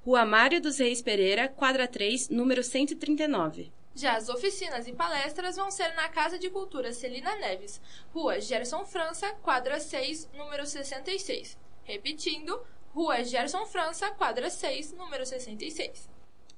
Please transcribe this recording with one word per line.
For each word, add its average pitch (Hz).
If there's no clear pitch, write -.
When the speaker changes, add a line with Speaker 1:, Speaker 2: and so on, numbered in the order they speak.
Speaker 1:
Rua 240
Mário 233
dos 302
Reis 247
Pereira, 208
quadra 262
três, 262
número 247
cento 277
e 320
trinta 302
e 302
nove. 170
Speaker 2:
Já 247
as 220
oficinas 269
e 247
palestras 330
vão 392
ser 339
na 330
Casa 330
de 370
Cultura 254
Celina 262
Neves, 202
Rua 247
Gerson 247
França, 339
quadra 262
seis, 302
número 294
sessenta 277
e 381
seis. -
Repetindo, 311
Rua 277
Gerson 262
França, 349
quadra 285
seis, 294
número 285
sessenta 247
e 320
seis. -